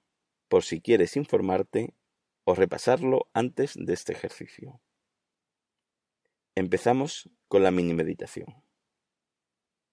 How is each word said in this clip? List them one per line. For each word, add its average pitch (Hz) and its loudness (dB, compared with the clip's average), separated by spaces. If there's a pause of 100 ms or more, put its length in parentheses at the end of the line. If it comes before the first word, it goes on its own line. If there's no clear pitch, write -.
(500)
por 92 4
si 82 -8
quieres 101 2
informarte 98 -2 (500)
o 92 2
repasarlo 123 0
antes 127 -2
de 90 -6
este - -6
ejercicio. - -14 (1700)
Empezamos 113 -2 (180)
con 98 4
la 92 4
mini 87 2
meditación. - -6 (1300)